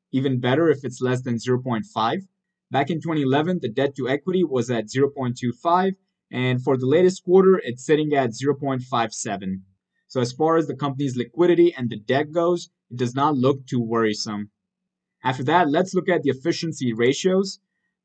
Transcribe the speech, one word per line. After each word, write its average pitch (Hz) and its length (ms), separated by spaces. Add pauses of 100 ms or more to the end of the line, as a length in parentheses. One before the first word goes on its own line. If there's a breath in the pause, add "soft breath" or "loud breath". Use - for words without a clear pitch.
(120)
Even 131 280
better 139 280
if 135 160
it's 131 160
less 127 220
than 120 160
zero 123 240
point 113 320
five. 123 320 (460)
Back 135 180
in 160 100
twenty 156 220
eleven, 151 400
the 120 80
debt 135 260
to 123 120
equity 180 360
was 127 240
at 110 220
zero 135 260
point 123 220
two 120 140
five, 185 420 (360)
and 127 320
for 139 140
the 127 100
latest 180 380
quarter, 185 400
it's 123 220
sitting 151 280
at 127 200
zero 135 200
point 131 280
five 120 320
seven. 98 480 (480)
So 127 120
as 123 100
far 160 240
as 160 100
the 131 100
company's 135 420
liquidity 170 580
and 123 140
the 107 80
debt 147 340
goes, 170 380 (200)
it 127 60
does 123 180
not 143 220
look 123 300
too 123 140
worrisome. 110 680 (720)
After 131 220
that, 156 240
let's 175 240
look 180 160
at 165 140
the 139 80
efficiency 143 640
ratios. 185 640 (440)